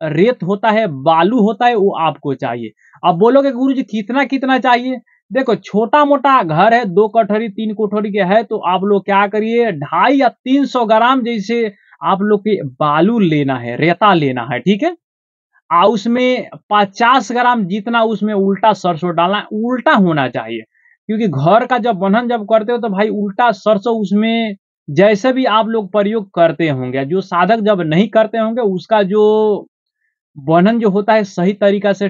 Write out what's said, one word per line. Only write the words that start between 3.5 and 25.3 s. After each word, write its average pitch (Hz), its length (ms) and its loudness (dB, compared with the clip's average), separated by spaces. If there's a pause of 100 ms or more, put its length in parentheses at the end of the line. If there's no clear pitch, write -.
"गुरुजी, 262 320 -2
कितना 233 400 -4
कितना 262 360 -2
चाहिए?" 247 380 0 (340)
देखो, 247 240 0
छोटा 233 500 0
मोटा 269 380 2
घर 180 300 2
है, 240 120 2
दो 196 220 2
कोठरी, 214 420 0
तीन 214 240 -6
कोठरी 208 380 -4
के 202 140 0
है, 208 180 2
तो 214 140 -6 (100)
आप 180 160 0
लोग 202 220 0
क्या 196 220 2
करिए, 220 440 -2
ढाई 175 460 0
या 262 120 2
तीन 269 360 -2
सौ 247 200 -2
ग्राम 226 380 2
जैसे 220 500 -4 (300)
आप 180 180 -2
लोग 208 200 0
के 214 220 -2
बालू 156 560 0
लेना 147 360 0
है, 120 220 -8
रेता 170 360 2
लेना 131 400 -2
है, 123 60 -4
ठीक 202 240 0
है। 349 120 -2 (760)
आ, 170 140 4
उसमें 240 640 0 (220)
पचास 214 600 2
ग्राम 240 340 0
जितना 220 380 -2
उसमें 214 300 -2
उल्टा 196 400 2
सरसों 175 420 -4
डालना 180 220 0
है, - 160 -6
उल्टा 240 400 -2
होना 160 360 2
चाहिए, 113 320 -8 (480)
क्योंकि 220 180 -2
घर 170 380 2
का 247 120 -2
जब 226 180 -2
बंधन 196 320 0
जब 233 160 -2
करते 220 280 0
हो 240 60 -2
तो 226 120 -4
भाई 202 200 -2
उल्टा 208 420 -2
सरसों 220 500 0
उसमें 214 540 -2 (320)
जैसे 202 460 2